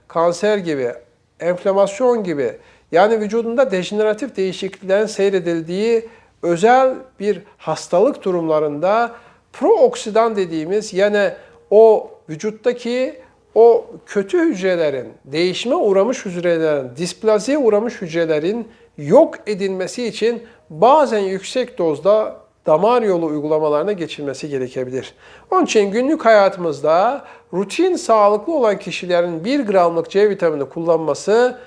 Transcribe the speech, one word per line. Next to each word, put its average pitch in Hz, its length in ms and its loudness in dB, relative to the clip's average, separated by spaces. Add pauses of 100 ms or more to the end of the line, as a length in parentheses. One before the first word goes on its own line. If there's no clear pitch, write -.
kanser 175 500 0
gibi, 143 340 -4 (480)
enflamasyon 196 840 0
gibi, 143 340 -4 (340)
yani 214 280 4
vücudunda 226 500 -2
dejeneratif 208 680 -2
değişikliklerin 190 680 -2
seyredildiği 196 1000 -2 (340)
özel 240 520 4 (260)
bir 196 220 -2 (160)
hastalık 190 680 0
durumlarında 170 880 0 (400)
prooksidan 233 840 2
dediğimiz, 180 580 -4
yani 202 360 2 (400)
o 214 400 6 (180)
vücuttaki 240 920 -6 (340)
o 226 320 6 (200)
kötü 202 320 -2
hücrelerin, 175 680 -2 (160)
değişime 175 500 -2
uğramış 220 500 0
hücrelerin, 160 720 -2
displaziye 214 640 -2
uğramış 214 440 0
hücrelerin 165 680 -2 (300)
yok 226 360 4 (120)
edilmesi 190 600 -4
için 233 360 -4 (280)
bazen 226 480 4
yüksek 196 600 -6
dozda 185 580 0 (300)
damar 208 360 4
yolu 175 240 0
uygulamalarına 151 680 -2
geçilmesi 151 560 -8
gerekebilir. 127 640 -8 (360)
Onun 370 140 2
için 202 260 0
günlük 254 340 -2
hayatımızda 190 1000 2 (280)
rutin 320 440 -2
sağlıklı 214 580 2
olan 214 240 2
kişilerin 175 680 -4
bir 262 220 -2
gramlık 170 440 2
C 202 200 2
vitamini 160 380 -2
kullanması 170 1000 0